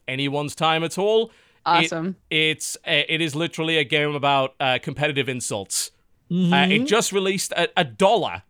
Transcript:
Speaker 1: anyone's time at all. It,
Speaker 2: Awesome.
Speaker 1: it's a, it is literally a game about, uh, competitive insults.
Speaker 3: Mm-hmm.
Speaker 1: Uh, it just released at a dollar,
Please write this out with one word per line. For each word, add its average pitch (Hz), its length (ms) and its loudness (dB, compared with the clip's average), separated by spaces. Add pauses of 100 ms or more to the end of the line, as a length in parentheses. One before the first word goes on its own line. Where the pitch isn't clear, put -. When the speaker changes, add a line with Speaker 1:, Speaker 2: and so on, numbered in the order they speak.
Speaker 1:
anyone's 139 480 -4
time 160 300 0
at 165 120 -6
all. 220 320 2
It, - 20 -20 (360)
Speaker 2:
Awesome. 165 500 0 (140)
Speaker 1:
it's 156 460 -2 (100)
a, 147 260 0
it 160 80 0
is 160 140 -2
literally 160 420 -2
a 156 80 2
game 147 300 0
about, 139 460 0
uh, 131 200 2
competitive 143 480 -4
insults. 120 600 -6 (400)
Speaker 3:
Mm-hmm. 175 220 2
Speaker 1:
Uh, 143 160 4
it 220 180 2
just 226 260 2
released 190 420 2
at 170 220 0
a 185 80 4
dollar, 135 640 0